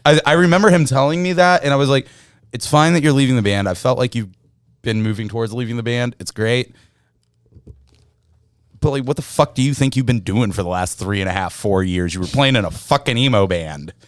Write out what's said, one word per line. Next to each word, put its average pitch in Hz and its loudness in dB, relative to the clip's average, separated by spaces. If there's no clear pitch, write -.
I, 151 6
I 147 4
remember 180 4
him 170 4
telling 139 0
me 180 -2
that, 180 4
and 143 0
I 139 2
was 139 2
like, 135 0
"It's - -10
fine 156 4
that 156 2
you're 151 4
leaving 131 2
the 110 2
band. 101 0
I 92 -2
felt 127 -2
like 123 -2
you've 107 -6
been 110 -2
moving 110 -4
towards 110 -4
leaving 120 -6
the 117 -6
band. 120 -4
It's - -14
great." 120 -2
But, 151 2
like, 135 -2
what 139 -2
the 156 -8
fuck - -2
do 131 -2
you 139 0
think 135 0
you've 127 0
been 120 0
doing 101 -2
for 95 -4
the 87 -6
last 90 -4
three 98 -4
and 95 -2
a 92 -2
half, 92 -4
four 95 0
years? 90 -2
You 92 -6
were 90 -4
playing 135 2
in 101 0
a 82 -6
fucking 139 -2
emo 120 2
band. 80 -6